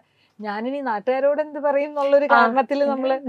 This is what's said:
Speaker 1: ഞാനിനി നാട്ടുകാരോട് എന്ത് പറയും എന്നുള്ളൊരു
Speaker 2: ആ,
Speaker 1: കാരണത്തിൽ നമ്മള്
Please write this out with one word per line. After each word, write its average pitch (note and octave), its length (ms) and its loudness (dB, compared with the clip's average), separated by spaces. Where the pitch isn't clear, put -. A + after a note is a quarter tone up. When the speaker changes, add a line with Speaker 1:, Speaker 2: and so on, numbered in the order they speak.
Speaker 1:
ഞാനിനി A3+ 400 -6
നാട്ടുകാരോട് C4 600 -2
എന്ത് D4+ 180 -6
പറയും C#4+ 300 0
എന്നുള്ളൊരു C#4+ 360 2
Speaker 2:
ആ, - 20 -4
Speaker 1:
കാരണത്തിൽ B3+ 580 2
നമ്മള് C4+ 440 -2